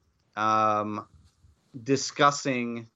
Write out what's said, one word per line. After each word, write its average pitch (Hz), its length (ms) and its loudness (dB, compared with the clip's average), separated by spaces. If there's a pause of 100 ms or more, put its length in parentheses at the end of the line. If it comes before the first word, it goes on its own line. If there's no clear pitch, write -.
(360)
um, 107 680 0 (800)
discussing 131 1120 0